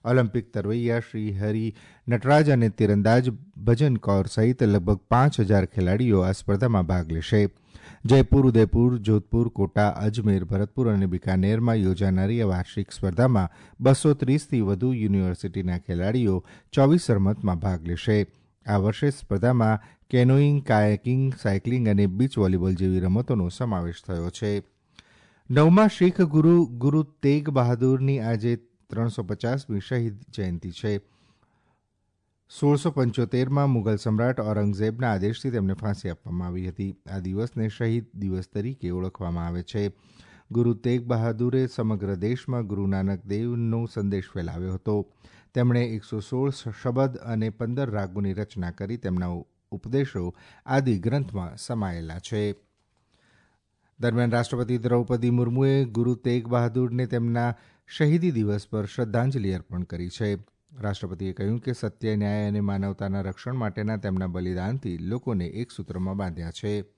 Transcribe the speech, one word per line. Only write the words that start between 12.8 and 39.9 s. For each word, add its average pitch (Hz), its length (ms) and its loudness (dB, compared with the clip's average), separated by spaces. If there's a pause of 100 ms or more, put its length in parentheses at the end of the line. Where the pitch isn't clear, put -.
સ્પર્ધામાં 98 580 2 (300)
બસો 135 340 4
ત્રીસથી 135 480 0
વધુ 101 320 0
યુનિવર્સિટીના 95 840 -2
ખેલાડીઓ 95 680 0 (280)
ચોવીસ 143 380 4
રમતમાં 98 480 0
ભાગ 87 280 -4
લેશે. 98 400 0 (380)
આ 104 120 0
વર્ષે 104 320 0
સ્પર્ધામાં 110 720 2 (300)
કેનોઇંગ, 135 540 4
કાયાકિંગ, 123 760 2
સાયકલિંગ 117 460 0
અને 101 200 4
બીચ 113 300 0
વોલીબોલ 92 380 2
જેવી 92 240 2
રમતોનો 95 500 0
સમાવેશ 87 580 -6
થયો 87 220 -4
છે. 101 340 -4 (880)
નવમા 165 360 6
શીખ 185 340 2
ગુરુ 160 440 6
ગુરુ 135 380 0
તેગ 147 460 0
બહાદુરની 131 680 2
આજે 113 360 0 (340)
ત્રણસો 113 340 -4
પચાસમી 113 560 -4
શહીદ 113 400 -4 (160)
જયંતિ 92 360 -6
છે. 104 260 -4 (1600)
સોળસો 147 320 2
પંચોતેરમાં 131 800 0
મુઘલ 110 260 2
સમ્રાટ 117 460 0
ઔરંગઝેબના 107 720 -2
આદેશથી 107 400 -2
તેમને 98 220 0
ફાંસી 98 360 -6
આપવામાં 87 380 -8
આવી 90 200 -6
હતી. 98 280 -8 (160)
આ 98 80 -6
દિવસને 107 500 -4
શહીદ 113 360 -2 (100)
દિવસ 92 280 -4 (100)
તરીકે 104 360 -6
ઓળખવામાં 87 580 -6
આવે 87 160 -6
છે. 101 280 -4 (600)